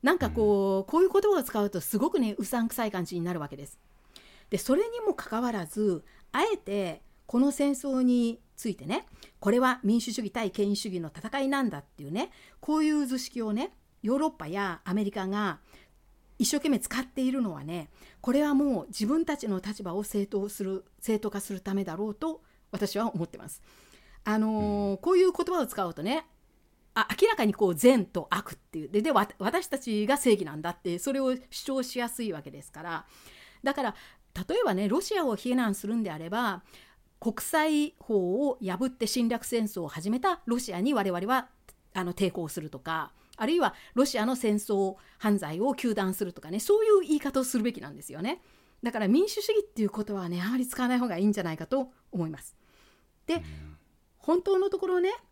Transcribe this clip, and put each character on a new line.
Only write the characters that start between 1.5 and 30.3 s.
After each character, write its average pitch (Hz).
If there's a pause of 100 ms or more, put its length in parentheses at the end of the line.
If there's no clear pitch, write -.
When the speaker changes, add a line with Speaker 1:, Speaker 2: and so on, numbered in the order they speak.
Speaker 1:
う 202
と 180
す -
ご 277
く 370
ね、 220
う 220
さ 240
ん 226
く -
さ 233
い 208
感 185
じ 180
に 170
な 180
る 170
わ 147
け 143
で 143
す。 - (720)
で、 208
そ -
れ 415
に 466
も 403
か -
か 226
わ 247
ら 185
ず、 190 (280)
あ 277
え 427
て 190 (240)
こ 240
の 277
戦 285
争 262
に 240 (160)
つ -
い 190
て -
ね、 220 (320)
こ 202
れ 240
は 254
民 226
主 233
主 208
義 214
対 226
権 202
威 202
主 214
義 185
の 160
戦 277
い 269
な 277
ん 226
だ 156
っ 139
て -
い 139
う -
ね、 254 (300)
こ 302
う 311
い 302
う 294
図 254
式 240
を 220
ね、 269 (300)
ヨ 226
ー -
ロ 311
ッ -
パ 165
や 180
ア 180
メ 208
リ 202
カ 190
が 196 (800)
一 233
生 294
懸 311
命 269
使 -
っ 262
て -
い 254
る 262
の 202
は 139
ね、 160 (300)
こ 240
れ 294
は 294
も 269
う -
自 214
分 320
た 294
ち 247
の 190
立 208
場 175
を 202
正 202
当 202
す 208
る、 190 (160)
正 220
当 214
化 202
す -
る 185
た 196
め 196
だ 165
ろ 208
う 208
と 320 (280)
私 202
は 226
思 165
っ -
て -
ま -
す。 - (640)
あ 214
の 220
ー、 208
Speaker 2:
う -
ん。 -
Speaker 1:
こ 330
う 370
い 370
う 370
言 349
葉 359
を 320
使 202
う 170
と 147
ね、 254 (680)
あ、 220 (120)
明 440
ら 440
か 254
に 208
こ 202
う 175
善 240
と -
悪 -
っ -
て -
い 151
う、 -
で、 208
で、 311
わ-、 208 (100)
私 302
た 269
ち 214
が 269
正 247